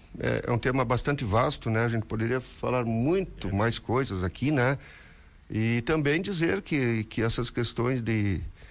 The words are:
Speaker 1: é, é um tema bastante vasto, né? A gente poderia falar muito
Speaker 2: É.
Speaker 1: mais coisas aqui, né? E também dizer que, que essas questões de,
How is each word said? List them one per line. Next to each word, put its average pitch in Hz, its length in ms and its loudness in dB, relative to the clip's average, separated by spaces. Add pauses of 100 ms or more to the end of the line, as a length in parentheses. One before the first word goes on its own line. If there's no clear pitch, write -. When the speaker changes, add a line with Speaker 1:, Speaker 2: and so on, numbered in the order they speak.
(180)
Speaker 1:
é, 117 280 -2
é - 40 -2
um 120 60 2
tema 127 300 2
bastante 131 360 0
vasto, 120 460 2
né? 113 160 2
A 120 60 2
gente 113 160 -2
poderia 113 340 -2
falar 123 460 -2
muito 135 640 0
Speaker 2:
É. - 40 -2
Speaker 1:
mais 107 260 2
coisas 101 460 0
aqui, 120 260 -2
né? 135 280 2 (720)
E 113 320 2
também 156 400 2
dizer 190 400 0
que, 117 420 0
que - 160 -6
essas 113 300 0
questões 123 500 0
de, 104 400 0 (300)